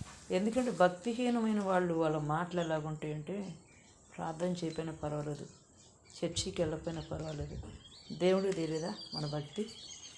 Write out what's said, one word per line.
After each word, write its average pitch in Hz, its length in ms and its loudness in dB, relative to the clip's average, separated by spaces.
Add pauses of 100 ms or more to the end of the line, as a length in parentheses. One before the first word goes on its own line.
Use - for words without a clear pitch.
(320)
ఎందుకంటే 226 400 4
భక్తిహీనమైన 220 880 4
వాళ్ళు, 180 320 4
వాళ్ళ 160 240 4
మాటలు 165 440 0
ఎలాగుంటాయంటే, 156 960 -2 (640)
ప్రార్థన 165 280 -4
చేయకపోయినా 165 480 -2
పర్వాలేదు, 147 540 -4 (760)
చర్చికి 180 360 -2
వెళ్ళకపోయినా 160 400 -2
పర్వాలేదు, 151 600 -6 (560)
దేవుడికి 190 360 4
తెలియదా 160 400 -2 (200)
మన 151 120 -4
భక్తి? 151 440 -4 (480)